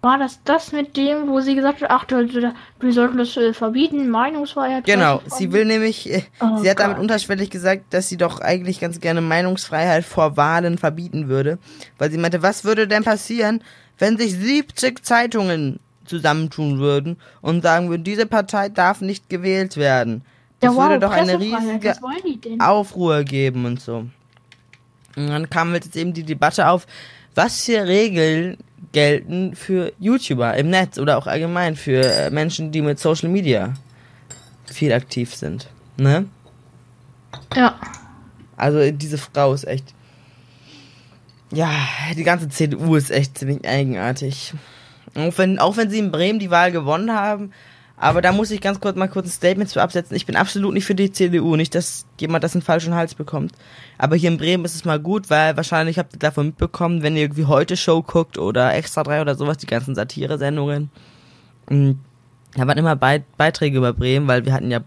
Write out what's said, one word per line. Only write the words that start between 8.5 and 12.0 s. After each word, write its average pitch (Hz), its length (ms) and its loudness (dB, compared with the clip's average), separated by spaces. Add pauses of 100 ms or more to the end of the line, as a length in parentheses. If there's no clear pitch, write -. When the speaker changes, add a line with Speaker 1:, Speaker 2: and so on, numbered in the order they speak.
Speaker 2:
ganz 170 180 -6
gerne 165 220 0
Meinungsfreiheit 170 840 0
vor 156 320 0
Wahlen 170 420 2
verbieten 156 520 -4
würde. 135 280 0 (420)
Weil 151 120 0